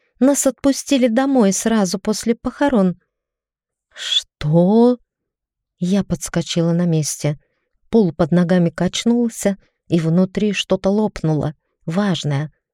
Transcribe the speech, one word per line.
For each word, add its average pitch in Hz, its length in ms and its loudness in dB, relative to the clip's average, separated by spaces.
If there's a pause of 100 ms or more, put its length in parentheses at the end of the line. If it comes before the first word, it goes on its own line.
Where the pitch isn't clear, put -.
(200)
нас 269 260 2
отпустили 262 640 0
домой 240 460 2
сразу 202 460 0
после 226 360 -4
похорон». 240 640 0 (920)
«Что?» 202 1040 2 (800)
Я 190 260 0
подскочила 170 680 -4
на 175 140 0
месте. 156 520 -2 (520)
Пол 208 240 2
под 170 180 -2
ногами 175 380 2
качнулся, 226 880 -2 (300)
и 170 120 0
внутри 185 540 0
что-то 190 360 -2
лопнуло. 160 640 -2 (320)
Важное, 156 640 -4 (220)